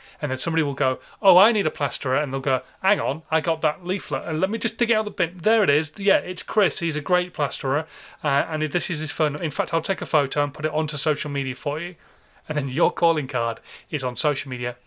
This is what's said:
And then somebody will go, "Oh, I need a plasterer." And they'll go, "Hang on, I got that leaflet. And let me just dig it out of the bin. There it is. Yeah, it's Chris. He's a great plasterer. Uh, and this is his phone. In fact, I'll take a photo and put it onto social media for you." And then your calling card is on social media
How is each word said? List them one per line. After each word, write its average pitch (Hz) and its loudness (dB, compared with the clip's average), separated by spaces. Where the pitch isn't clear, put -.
And 139 -2
then 131 -2
somebody 160 0
will 143 0
go, 131 0
"Oh, 190 8
I 202 8
need 214 0
a 156 -2
plasterer." 135 -2
And 139 -2
they'll 135 -2
go, 131 0
"Hang 190 2
on, 139 -2
I 160 2
got 160 -2
that 160 0
leaflet. 175 -4
And 160 -4
let 185 2
me 208 -2
just - -4
dig 226 2
it 233 2
out 214 0
of - -10
the 175 0
bin. 175 -8
There 220 4
it 165 4
is. 151 2
Yeah, 196 4
it's 175 -8
Chris. - 2
He's 165 -2
a 147 -4
great 180 0
plasterer. 143 -2
Uh, 143 2
and 156 -2
this 156 -2
is 156 -4
his 151 -6
phone. 147 0
In 160 -2
fact, - -2
I'll 165 0
take - -4
a 160 -6
photo 147 2
and 143 -4
put 147 -6
it 151 -2
onto 151 0
social 147 0
media 139 -4
for 151 -4
you." 175 -10
And 151 -4
then 139 0
your 139 2
calling 160 2
card 117 -2
is 139 -4
on 123 -4
social 143 0
media 123 -6